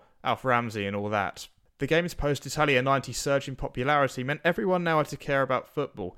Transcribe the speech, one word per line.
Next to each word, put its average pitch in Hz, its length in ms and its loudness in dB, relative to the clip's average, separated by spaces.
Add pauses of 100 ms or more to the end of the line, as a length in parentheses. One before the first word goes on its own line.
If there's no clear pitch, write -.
(220)
Alf 123 220 -2
Ramsey 117 420 0
and 101 80 -4
all 101 140 -4
that. 104 400 -2 (300)
The 139 80 -4
game's 170 280 0
post-Italia 143 680 2
ninety 135 300 0
surge 139 360 0
in 131 80 -8
popularity 135 640 0
meant 147 220 -4
everyone 180 400 2
now 160 140 4
had 147 100 2
to 143 80 -8
care 139 260 0
about 127 320 -2
football, 107 440 -6